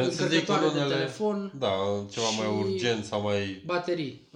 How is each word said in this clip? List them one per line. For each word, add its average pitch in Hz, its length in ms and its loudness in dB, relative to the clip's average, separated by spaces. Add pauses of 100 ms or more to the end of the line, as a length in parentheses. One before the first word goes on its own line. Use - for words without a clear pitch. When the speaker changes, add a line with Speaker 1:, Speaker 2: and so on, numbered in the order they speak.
Speaker 1:
să 175 60 2
zic, - 100 -2
Speaker 2:
încărcătoare 160 460 2
Speaker 1:
în 147 60 4
Speaker 2:
de 147 60 0
Speaker 1:
unele, 143 160 2
Speaker 2:
telefon 196 640 -2
Speaker 1:
da, 104 180 2 (340)
ceva 113 180 0
mai 107 180 0
Speaker 2:
și 98 260 2
Speaker 1:
urgent 110 320 0
sau 104 180 -2
mai 101 420 -2
Speaker 2:
baterii. 175 720 -4